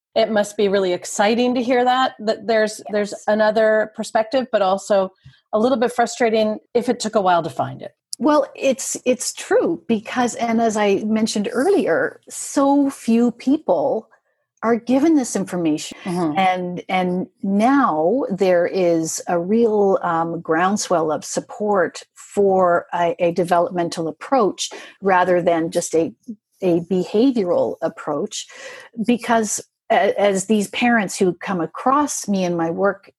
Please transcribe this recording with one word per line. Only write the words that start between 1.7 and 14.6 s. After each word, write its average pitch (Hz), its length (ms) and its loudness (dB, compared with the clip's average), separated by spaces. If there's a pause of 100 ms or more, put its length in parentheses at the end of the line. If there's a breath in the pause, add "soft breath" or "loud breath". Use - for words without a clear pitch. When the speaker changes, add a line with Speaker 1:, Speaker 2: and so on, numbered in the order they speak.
Speaker 1:
that, 254 360 0
that 208 280 -4
there's, 214 320 0
Speaker 2:
Yes. - 120 -20
Speaker 1:
there's 208 220 -2 (140)
another 214 680 2
perspective, 220 560 -2
but 208 100 2
also 190 500 0 (420 soft breath)
a 214 60 2
little 254 180 2
bit 233 140 0
frustrating 220 680 0 (140)
if 233 160 0
it 240 100 -2
took 214 160 -4
a 208 60 2
while 180 220 2
to 160 60 -8
find 131 320 -8
it. - 140 -18 (220)
Speaker 2:
Well, 294 380 2
it's, - 500 -4
it's - 280 -2
true 339 540 -2
because, 233 480 -2
and 233 260 -2
as 220 160 0
I 202 280 2
mentioned 214 460 -2
earlier, 240 680 0 (100)
so 277 600 0
few 233 420 2
people 190 800 -2 (520)